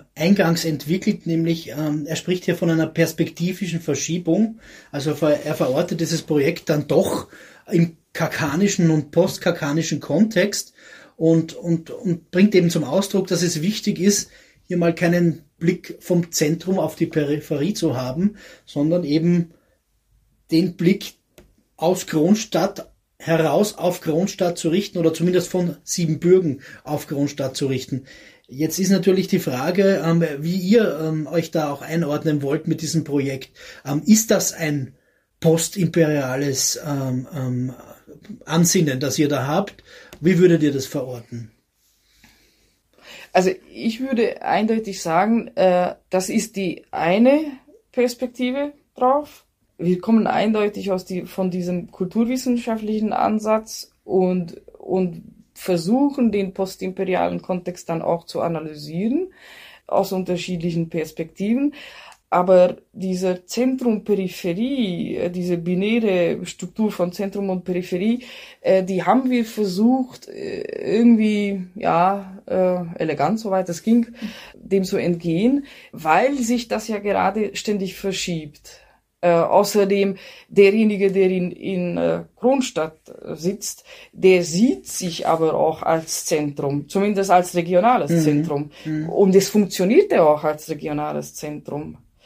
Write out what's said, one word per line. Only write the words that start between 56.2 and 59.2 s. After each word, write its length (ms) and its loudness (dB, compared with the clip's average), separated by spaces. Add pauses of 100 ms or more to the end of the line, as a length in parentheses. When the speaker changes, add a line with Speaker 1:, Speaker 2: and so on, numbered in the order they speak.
Speaker 2:
den 220 -4
postimperialen 880 -4
Kontext 460 -8
dann 120 -4
auch 240 -2
zu 160 -8
analysieren, 880 -4 (580)